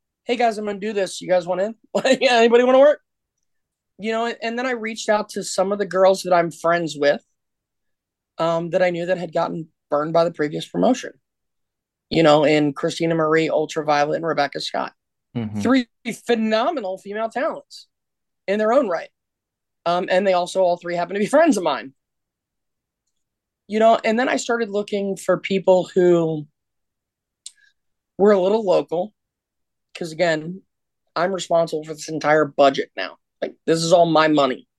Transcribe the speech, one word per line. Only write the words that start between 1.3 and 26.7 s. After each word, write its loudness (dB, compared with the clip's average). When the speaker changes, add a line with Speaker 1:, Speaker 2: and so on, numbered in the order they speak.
Speaker 1:
want -4
in? -4
<laughs> -10
Like, 2
yeah, 4
anybody 6
wanna 6
work?" 6
You -4
know, -2
and, -6
and -6
then -4
I -4
reached -6
out 0
to -8
some -2
of -2
the -4
girls 2
that -2
I'm 2
friends -2
with, 0
um, -2
that 0
I 2
knew -6
that -2
had -10
gotten -4
burned -2
by 4
the -2
previous -6
promotion. 0
You 2
know, 6
in 2
Christina -4
Marie, 0
Ultraviolet, -2
and -8
Rebecca -4
Scott. -6
Speaker 2:
Mm-hmm. -6
Speaker 1:
Three 0
phenomenal -2
female -8
talents -8
in -2
their 0
own 2
right. -6
Um, 0
and 2
they 2
also -2
all 2
three -8
happen -4
to -2
be 0
<laughs> 2
friends 4
of -4
mine. -4
You -2
know, 6
and 0
then 0
I 0
started -4
looking -4
for 0
people 0
who 2